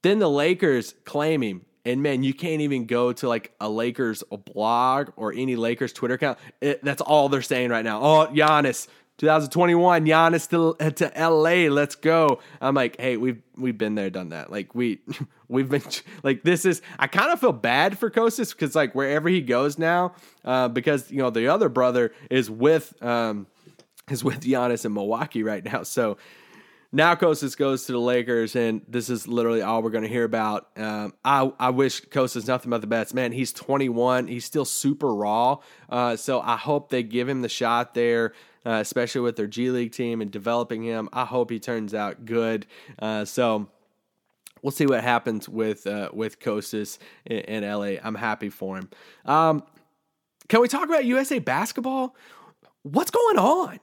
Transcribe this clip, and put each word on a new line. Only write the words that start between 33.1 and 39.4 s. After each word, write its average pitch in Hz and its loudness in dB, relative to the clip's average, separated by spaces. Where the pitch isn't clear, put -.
Man, 127 -2
he's 123 -6
twenty-one. 127 0
He's 120 -10
still 143 -4
super 143 -2
raw. 110 0
Uh, 123 -2
so 131 -2
I 117 0
hope 143 -4
they 123 -2
give 120 -2
him 131 -4
the 117 -4
shot 120 -2
there, 117 0
uh, 113 0
especially 120 -4
with 120 -2
their 107 -4